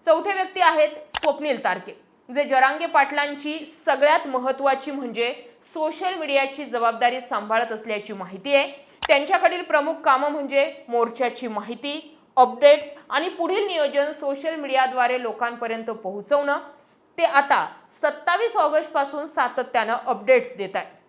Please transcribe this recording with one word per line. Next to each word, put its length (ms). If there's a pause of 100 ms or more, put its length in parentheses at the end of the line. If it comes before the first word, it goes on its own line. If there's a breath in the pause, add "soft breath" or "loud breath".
चौथे 280
व्यक्ती 260
आहेत 300 (260)
स्वप्नील 480
तारके, 380 (340)
जे 80
जरांगे 420
पाटलांची 1000
सगळ्यात 420
महत्त्वाची 640
म्हणजे 600 (220)
सोशल 400
मीडियाची 520
जबाबदारी 560
सांभाळत 500
असल्याची 420
माहिती 420
आहे. 160 (360 loud breath)
त्यांच्याकडील 540
प्रमुख 320
कामं 360
म्हणजे 580
मोर्चाची 600
माहिती, 680 (180 loud breath)
अपडेट्स 560 (180 loud breath)
आणि 200
पुढील 380
नियोजन 440
सोशल 440
मीडियाद्वारे 680
लोकांपर्यंत 640
पोहोचवणं. 760 (580 soft breath)
ते 60
आता 440 (340)
सत्तावीस 540
ऑगस्टपासून 720
सातत्यानं 680 (100)
अपडेट्स 520
देत 180
आहेत. 120 (220)